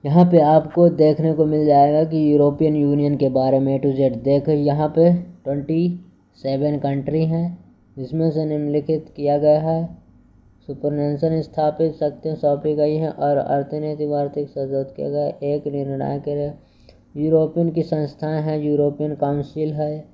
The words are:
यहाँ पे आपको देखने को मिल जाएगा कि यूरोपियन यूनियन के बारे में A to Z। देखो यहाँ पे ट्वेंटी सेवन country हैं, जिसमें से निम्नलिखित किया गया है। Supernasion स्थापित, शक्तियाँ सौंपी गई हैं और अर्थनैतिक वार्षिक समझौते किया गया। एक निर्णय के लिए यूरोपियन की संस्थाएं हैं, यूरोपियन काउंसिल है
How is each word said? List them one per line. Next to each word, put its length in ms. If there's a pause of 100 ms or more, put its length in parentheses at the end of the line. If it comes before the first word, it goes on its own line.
यहाँ 200
पे 160
आपको 500
देखने 440
को 120
मिल 200
जाएगा 380
कि 200
यूरोपियन 520
यूनियन 400
के 140
बारे 300
में 120
A 100
to 80
Z। 280
देखो 340
यहाँ 360
पे 240 (320)
ट्वेंटी 380 (560)
सेवन 400
country 460
हैं, 340 (380)
जिसमें 340
से 140
निम्नलिखित 720
किया 220
गया 240
है। 220 (840)
Supernasion 760
स्थापित, 520
शक्तियाँ 420
सौंपी 380
गई 220
हैं 140
और 260
अर्थनैतिक 720
वार्षिक 400
समझौते 460
किया 160
गया। 160 (180)
एक 240
निर्णय 560
के 100
लिए 180 (640)
यूरोपियन 540
की 140
संस्थाएं 580
हैं, 160
यूरोपियन 580
काउंसिल 580
है 180 (220)